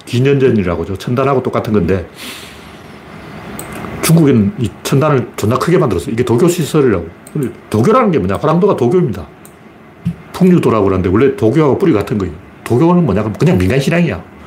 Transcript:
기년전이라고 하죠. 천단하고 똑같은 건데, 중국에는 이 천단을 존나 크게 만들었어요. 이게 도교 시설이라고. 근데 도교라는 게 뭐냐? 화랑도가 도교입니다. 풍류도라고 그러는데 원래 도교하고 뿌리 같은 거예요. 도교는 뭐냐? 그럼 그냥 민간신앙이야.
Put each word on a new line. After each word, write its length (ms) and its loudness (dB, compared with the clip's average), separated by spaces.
기년전이라고 800 0
하죠. 140 -8
천단하고 460 -2
똑같은 300 -4
건데, 340 0
중국에는 560 2
이 120 -4
천단을 540 0
존나 220 -2
크게 200 0
만들었어요. 340 -2
이게 120 -2
도교 240 2
시설이라고. 600 0
근데 160 -4
도교라는 400 2
게 80 0
뭐냐? 180 -2
화랑도가 400 2
도교입니다. 500 0
풍류도라고 520 4
그러는데 240 0
원래 280 2
도교하고 420 2
뿌리 140 2
같은 260 0
거예요. 160 -4
도교는 400 2
뭐냐? 180 0
그럼 160 -4
그냥 200 2
민간신앙이야. 640 0